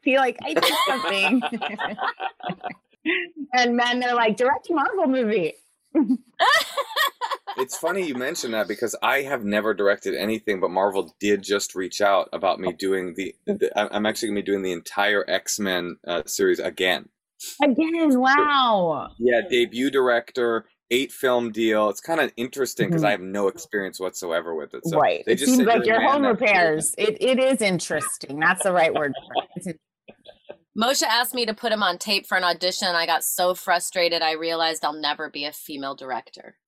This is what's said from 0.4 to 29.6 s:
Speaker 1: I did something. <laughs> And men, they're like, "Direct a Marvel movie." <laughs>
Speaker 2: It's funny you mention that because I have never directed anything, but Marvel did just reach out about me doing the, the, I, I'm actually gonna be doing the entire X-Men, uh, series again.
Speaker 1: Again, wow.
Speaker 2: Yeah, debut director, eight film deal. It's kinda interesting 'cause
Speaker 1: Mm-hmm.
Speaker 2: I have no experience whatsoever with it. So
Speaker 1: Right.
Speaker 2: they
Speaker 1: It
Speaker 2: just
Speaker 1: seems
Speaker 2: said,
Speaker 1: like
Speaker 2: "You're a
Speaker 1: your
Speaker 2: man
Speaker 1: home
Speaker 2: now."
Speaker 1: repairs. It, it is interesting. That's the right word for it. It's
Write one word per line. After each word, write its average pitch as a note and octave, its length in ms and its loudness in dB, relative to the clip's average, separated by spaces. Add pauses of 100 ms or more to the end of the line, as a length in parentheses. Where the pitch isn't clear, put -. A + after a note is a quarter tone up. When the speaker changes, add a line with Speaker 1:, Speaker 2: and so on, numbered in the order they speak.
Speaker 1:
I D#4 100 -6
did - 200 2 (140)
something. A#3 600 2
<laughs> - 40 -4 (2000)
And A#3+ 220 2
men, A#3+ 240 0
they're B3 160 0
like, A3+ 220 2
"Direct - 320 2
a F4 40 0
Marvel F4+ 340 2
movie." A3 460 0 (400)
<laughs> B3+ 260 4 (1400)
Speaker 2:
It's - 200 -4
funny F3+ 300 -2
you C3+ 80 -4
mention B2+ 360 -4
that G#2+ 180 0
because G#2+ 340 -2
I C3+ 200 2
have C3+ 200 -4
never G#2 300 2
directed G2 420 2
anything, G#2 460 -2
but F#2 100 0
Marvel F#2+ 480 0
did G2+ 240 2
just G2 320 -2
reach F#2 240 -6
out G2+ 320 4
about F#2 300 0
me F#2 100 -2
doing F#2 440 -2
the, F#2 200 -8 (100)
the, - 320 0
I, G#2 160 -2
I'm G#2+ 120 -2
actually G#2+ 240 -2
gonna G2+ 100 -2
be F#2 60 -6
doing G2 180 0
the F#2 80 -2
entire G2+ 580 -2
X-Men, F2+ 680 -4 (100)
uh, F2 180 -4
series F2+ 340 2
again. F2 500 -2 (520)
Speaker 1:
Again, D#4 600 2
wow. B3+ 880 2 (100)
Speaker 2:
Yeah, A#2 300 4
debut B2 420 0
director, A#2+ 760 0 (260)
eight B2 200 0
film A#2+ 400 0
deal. G#2+ 380 2
It's G2 100 -6
kinda D#3+ 380 -2
interesting A#2+ 520 -2
'cause E2 120 2
Speaker 1:
Mm-hmm. G#2 60 2
Speaker 2:
I G#2 40 4
have F#2+ 100 -2
no G2 280 0
experience F#2+ 500 -6
whatsoever E2+ 560 -4
with D2 180 -8
it. - 140 -10
So E3 100 0
Speaker 1:
Right. G2 280 2
Speaker 2:
they - 80 2
Speaker 1:
It - 60 0
Speaker 2:
just - 140 0
Speaker 1:
seems B3+ 40 6
Speaker 2:
said, A3+ 220 4
Speaker 1:
like - 60 0
Speaker 2:
"You're A3+ 120 2
a - 20 2
Speaker 1:
your B3+ 100 2
Speaker 2:
man C4+ 40 4
Speaker 1:
home C#4+ 80 2
Speaker 2:
now." C4 100 4
Speaker 1:
repairs. F3+ 680 2
It, A3 240 0
it B3+ 160 4
is C4 240 4
interesting. D#3+ 800 -2
That's F3+ 240 2
the F#3+ 80 2
right E3 220 4
word C#3+ 200 0 (140)
for - 160 -4
it. - 140 -16
It's F3+ 100 -10